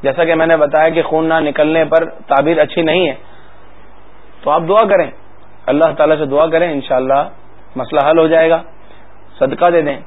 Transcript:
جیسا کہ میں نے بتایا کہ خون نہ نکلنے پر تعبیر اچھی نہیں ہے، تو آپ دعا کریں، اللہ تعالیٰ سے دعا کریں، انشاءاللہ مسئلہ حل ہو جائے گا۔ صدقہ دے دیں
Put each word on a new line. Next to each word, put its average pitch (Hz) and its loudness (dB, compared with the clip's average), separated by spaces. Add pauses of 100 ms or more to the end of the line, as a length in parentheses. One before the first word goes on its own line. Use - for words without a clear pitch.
جیسا 139 0
کہ 165 2
میں 160 2
نے 165 4
بتایا 151 2
کہ 165 0
خون 160 0
نہ 160 2
نکلنے 156 2
پر 160 2
تعبیر 151 0
اچھی 151 0
نہیں 165 2
ہے، 131 -4 (1300)
تو 143 -2
آپ 165 2
دعا 214 4
کریں، 175 2 (560)
اللہ 151 2
تعالیٰ 156 4
سے 156 0
دعا 147 2
کریں، 165 0
انشاءاللہ 135 0 (480)
مسئلہ 139 0
حل 165 4
ہو 160 6
جائے 165 4
گا۔ 165 2 (760)
صدقہ 135 2
دے 170 4
دیں 143 -4